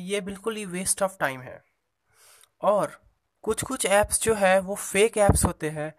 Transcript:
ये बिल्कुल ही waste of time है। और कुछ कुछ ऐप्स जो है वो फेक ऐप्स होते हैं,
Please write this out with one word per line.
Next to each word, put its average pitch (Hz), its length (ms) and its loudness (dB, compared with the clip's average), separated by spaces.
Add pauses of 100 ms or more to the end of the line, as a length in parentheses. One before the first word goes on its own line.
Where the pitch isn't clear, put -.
ये 202 160 -4
बिल्कुल 196 340 -8
ही 208 120 -8
waste 180 340 -4
of - 160 -2
time 131 240 -4
है। - 220 -18 (1000)
और 185 380 0 (440)
कुछ 220 200 -2
कुछ - 220 -4
ऐप्स - 360 2
जो 220 140 2
है 190 240 4
वो 190 160 -4
फेक 208 420 2
ऐप्स 202 280 4
होते 170 240 -2
हैं, 156 300 -8